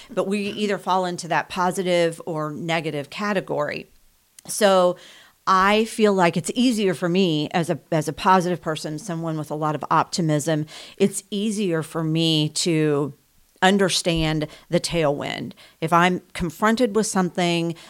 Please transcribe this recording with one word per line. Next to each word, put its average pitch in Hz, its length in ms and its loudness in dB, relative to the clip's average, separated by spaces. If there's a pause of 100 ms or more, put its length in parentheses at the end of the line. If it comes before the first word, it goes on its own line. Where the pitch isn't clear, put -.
(120)
but 185 160 -2
we 202 220 -4
either 208 280 -4
fall 185 280 0
into 175 240 -8
that 156 200 -2
positive 175 800 0
or 151 240 -4
negative 156 580 -4
category. 156 800 -4 (580)
So 185 480 4 (560)
I 202 340 4
feel 208 280 2
like 185 240 4
it's - 160 -4
easier 220 400 2
for 180 160 -2
me 170 420 2
as 165 200 0
a, 143 80 -2 (120)
as 156 160 0
a 151 60 -6
positive 180 480 2
person, 156 380 -6
someone 165 360 -6
with 151 140 -8
a 147 60 -6
lot 151 180 -2
of 143 160 -6
optimism, 156 800 0 (300)
it's 196 340 0
easier 196 500 -2
for 160 220 -6
me 156 460 2
to 151 640 0 (460)
understand 165 840 2 (220)
the 170 100 2
tailwind. 156 760 -2 (280)
If 160 100 -2
I'm 180 300 4 (120)
confronted 214 600 -2
with 214 120 0
something 170 640 0 (160)